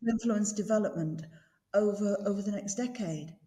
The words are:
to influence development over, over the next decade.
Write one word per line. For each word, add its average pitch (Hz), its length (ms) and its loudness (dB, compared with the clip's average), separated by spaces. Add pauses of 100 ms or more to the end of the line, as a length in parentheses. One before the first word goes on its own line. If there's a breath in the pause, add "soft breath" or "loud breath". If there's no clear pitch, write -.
to 233 80 2
influence 226 400 2
development 190 680 0 (520 loud breath)
over, 202 520 4
over 202 160 0
the 202 100 -2
next 202 240 -4
decade. 190 580 -4 (140)